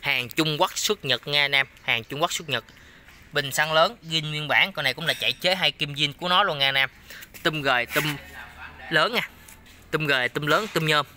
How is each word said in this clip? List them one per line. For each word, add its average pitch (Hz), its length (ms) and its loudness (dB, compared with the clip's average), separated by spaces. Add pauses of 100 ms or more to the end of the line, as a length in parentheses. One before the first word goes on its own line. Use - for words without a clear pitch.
Hàng 127 280 -2
Trung 156 320 0
Quốc - 160 0
xuất - 280 -4
Nhật 127 220 -2
nha 143 180 2
anh 139 100 0
em, 139 120 2 (160)
hàng 117 200 0
Trung 139 180 -6
Quốc 170 120 0
xuất 160 160 -6
Nhật. 123 160 -4 (680)
Bình 139 200 -2
xăng 156 220 0
lớn, 175 240 4 (120)
zin 156 200 -2
nguyên 151 180 -6
bản, 139 240 4
con 151 120 -6
này 131 100 0
cũng 165 120 -6
là 147 80 2
chạy 113 180 0
chế 180 240 0
hai 165 160 2
kim 143 220 -6
zin 143 200 -2
của 175 160 -6
nó 185 140 4
luôn 160 160 -2
nha 139 80 4
anh 135 80 2
em. 135 140 2 (540)
Tum 156 180 0
gời, 127 240 2
tum 151 300 -2 (760)
lớn 165 240 2
nha. 214 140 -2 (640)
Tum 156 160 -2
gời, 127 220 2
tum 147 160 -4
lớn, 170 280 2
tum 160 120 0
nhôm. 151 200 2 (120)